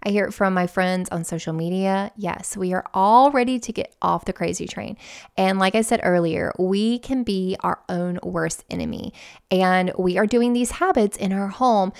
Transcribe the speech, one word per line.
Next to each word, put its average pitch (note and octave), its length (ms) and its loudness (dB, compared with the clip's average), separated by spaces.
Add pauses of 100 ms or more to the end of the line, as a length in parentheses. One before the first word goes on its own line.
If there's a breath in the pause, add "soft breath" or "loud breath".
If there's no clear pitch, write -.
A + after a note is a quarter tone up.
I - 60 -4
hear G3+ 160 2
it G3+ 100 -6
from F#3+ 200 2
my F3+ 120 2
friends F#3 440 -2
on E3+ 120 -4
social E3 300 -6
media. F#3+ 640 -2
Yes, G3 400 -8
we F#3 160 -2
are F3+ 220 -2
all A3+ 360 6
ready B3+ 300 0
to A3+ 120 -8
get - 300 -6
off F3 220 0
the F#3 80 -4
crazy F3 340 -4
train. - 300 -10 (400 loud breath)
And F#3+ 240 2
like F#3+ 140 2
I A3+ 80 4
said A3 200 2
earlier, E3+ 560 2
we G3+ 400 2
can B3+ 260 -4
be F#3 360 -2
our F3 280 -2
own F3+ 360 -2
worst E3+ 460 -4
enemy. - 420 -6 (380 loud breath)
And F#3 460 2
we F3+ 200 0
are G#3 100 4
doing A#3+ 280 2
these A#3+ 180 0
habits B3+ 460 0
in F#3+ 140 -2
our G3 160 -2
home G3+ 520 2